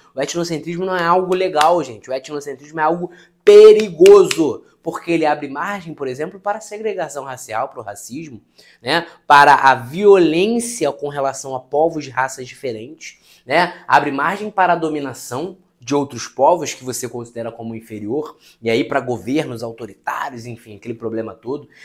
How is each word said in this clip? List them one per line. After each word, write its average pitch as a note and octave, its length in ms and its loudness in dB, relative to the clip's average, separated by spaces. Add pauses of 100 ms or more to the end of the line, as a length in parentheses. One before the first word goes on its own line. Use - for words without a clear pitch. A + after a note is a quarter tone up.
(140)
O C3 60 -8
etnocentrismo E3+ 640 -6
não F#3 120 -4
é F3 80 -4
algo F3+ 300 0
legal, E3 480 0
gente. B2 280 -14
O - 20 -6
etnocentrismo C#3+ 680 -10
é - 20 0
algo E3+ 280 -2 (340)
perigoso, G3 1200 8 (180)
porque E3 300 -8
ele D#3+ 120 0
abre D3 240 -2
margem, E3 460 -10
por C#3 140 -8
exemplo, D#3+ 320 -10
para G3+ 180 -6
a - 20 -14
segregação F#3 640 -8
racial, B2 440 -8
para - 120 -16
o A2 40 -18
racismo, B2 580 -16 (400)
né? D#3+ 240 -2 (200)
Para C#3+ 280 10
a C3+ 200 6
violência F3 1160 2
com C#3+ 160 -10
relação C#3 460 -6
a B2+ 60 -8
povos D#3 440 -2
de C3 60 -14
raças C3 380 -6
diferentes, B2 680 -12 (280)
né? E3 400 -2
Abre C#3+ 240 4
margem F#3 400 -4
para F3+ 220 2
a E3+ 40 2
dominação D3+ 800 -8 (280)
de C3+ 120 -2
outros C3+ 320 -6
povos D3+ 440 0
que - 120 -18
você B2+ 240 -8
considera A#2 420 -12
como A2+ 240 -14
inferior, A2+ 640 -10 (240)
e A2+ 80 -4
aí B2+ 140 0
pra C#3 160 -2
governos B2 640 -6
autoritários, A#2 840 -12
enfim, A2 300 -18
aquele A#2 180 -14
problema A2 400 -10
todo. C3+ 340 -12 (160)